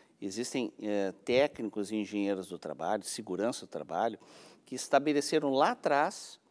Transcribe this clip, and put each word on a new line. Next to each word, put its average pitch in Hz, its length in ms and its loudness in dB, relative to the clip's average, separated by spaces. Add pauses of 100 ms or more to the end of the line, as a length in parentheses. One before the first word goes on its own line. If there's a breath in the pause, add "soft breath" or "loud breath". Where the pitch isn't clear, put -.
(200 soft breath)
Existem, 113 600 -4
eh, 101 320 0 (100)
técnicos 117 680 0
e 110 60 -2
engenheiros 101 500 -2
do 90 100 -10
trabalho, 82 460 -4
segurança 107 640 -6
do - 20 -20
trabalho, 98 480 -4 (480 loud breath)
que - 80 -12
estabeleceram 143 800 2
lá 151 180 4
atrás - 680 2 (100)